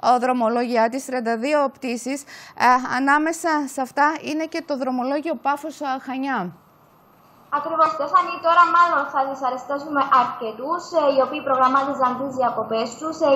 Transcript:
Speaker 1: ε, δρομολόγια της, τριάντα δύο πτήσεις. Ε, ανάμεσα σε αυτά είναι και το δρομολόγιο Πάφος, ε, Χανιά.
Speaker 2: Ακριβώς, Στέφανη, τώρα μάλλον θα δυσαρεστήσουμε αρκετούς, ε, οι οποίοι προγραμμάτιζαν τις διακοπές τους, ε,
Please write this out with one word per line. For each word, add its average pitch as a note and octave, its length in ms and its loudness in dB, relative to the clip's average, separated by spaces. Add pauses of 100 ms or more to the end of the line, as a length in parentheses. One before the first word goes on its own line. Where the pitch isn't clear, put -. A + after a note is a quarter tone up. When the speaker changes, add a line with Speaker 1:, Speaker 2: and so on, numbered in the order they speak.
Speaker 1:
ε, B3 140 6
δρομολόγια A#3+ 720 2
της, C4 160 -6
τριάντα A#3 320 -4
δύο C#4+ 320 0
πτήσεις. C4 540 -6 (340)
Ε, B3 380 2
ανάμεσα D4+ 800 0
σε C#4 80 -4
αυτά C#4+ 400 0
είναι D#4 240 -4
και D#4+ 220 -6
το C#4+ 100 -4
δρομολόγιο C4 580 -2
Πάφος, C#4+ 460 -4
ε, D4+ 40 -6 (200)
Χανιά. C4 460 -4 (1080)
Speaker 2:
Ακριβώς, D#4+ 360 0
Στέφανη, E4+ 380 0 (140)
τώρα E4+ 160 6 (140)
μάλλον E4+ 260 4 (100)
θα D4 140 0
δυσαρεστήσουμε C#4 720 -4 (220)
αρκετούς, A#3+ 600 -6 (160)
ε, D4+ 40 4 (100)
οι C4 120 4
οποίοι D4+ 220 -6
προγραμμάτιζαν C4 720 2
τις C4+ 200 -6
διακοπές A3+ 480 -2 (120)
τους, D#4+ 160 -6 (120)
ε, - 80 4